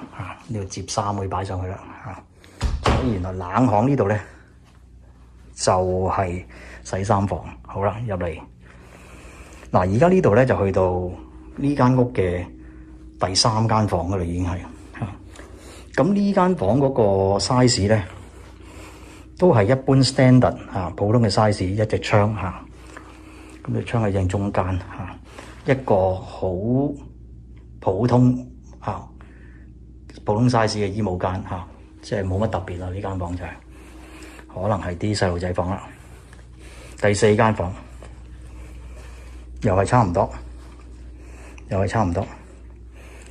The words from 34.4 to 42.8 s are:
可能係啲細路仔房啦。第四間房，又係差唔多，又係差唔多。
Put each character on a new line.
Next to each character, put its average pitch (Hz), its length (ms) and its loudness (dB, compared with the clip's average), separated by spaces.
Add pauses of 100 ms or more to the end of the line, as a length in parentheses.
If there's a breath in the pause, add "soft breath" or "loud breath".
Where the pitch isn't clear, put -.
可 92 160 -4
能 101 120 0
係 87 160 -6
啲 107 200 -2
細 98 120 2
路 87 100 0
仔 90 140 -4
房 90 180 -2
啦。 - 180 -6 (1120 loud breath)
第 104 140 4
四 104 220 6
間 110 180 4
房， 92 180 -4 (1900 loud breath)
又 92 140 2
係 98 80 4
差 123 180 4
唔 90 100 2
多， 98 160 2 (1400 loud breath)
又 98 100 -2
係 98 80 2
差 113 160 0
唔 90 100 0
多。 95 140 -2 (1040 loud breath)